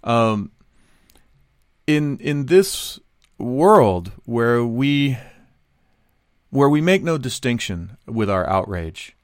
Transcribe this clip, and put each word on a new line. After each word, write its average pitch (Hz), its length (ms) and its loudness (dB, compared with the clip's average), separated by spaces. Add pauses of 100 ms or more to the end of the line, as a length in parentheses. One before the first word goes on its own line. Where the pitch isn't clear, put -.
Um, 110 480 -2 (1300)
in, 151 300 0
in 143 300 -4
this - 520 2 (380)
world 123 760 4 (120)
where 117 400 0
we, 135 540 0 (1300)
where 139 220 2
we 151 100 2
make 185 220 2
no 165 160 -4
distinction 110 880 -6
with 110 240 -2
our 92 180 0
outrage 95 760 -4